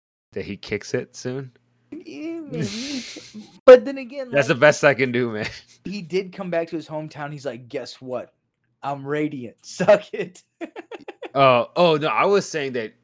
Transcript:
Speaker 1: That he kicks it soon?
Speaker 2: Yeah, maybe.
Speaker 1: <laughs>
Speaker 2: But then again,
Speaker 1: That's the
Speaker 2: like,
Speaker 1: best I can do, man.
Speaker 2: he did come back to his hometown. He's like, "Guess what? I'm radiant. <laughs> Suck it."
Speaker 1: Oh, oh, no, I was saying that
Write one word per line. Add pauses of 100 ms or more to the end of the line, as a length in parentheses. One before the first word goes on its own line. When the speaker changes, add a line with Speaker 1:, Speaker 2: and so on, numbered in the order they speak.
(320)
Speaker 1:
That
he
kicks
it
soon? (400)
Speaker 2:
Yeah,
maybe.
Speaker 1:
<laughs> (540)
Speaker 2:
But
then
again,
Speaker 1:
That's
the
Speaker 2:
like,
Speaker 1:
best
I
can
do,
man. (360)
Speaker 2:
he
did
come
back
to
his
hometown.
He's
like,
"Guess
what? (480)
I'm
radiant.
<laughs>
Suck
it." (960)
Speaker 1:
Oh,
oh,
no,
I
was
saying
that (100)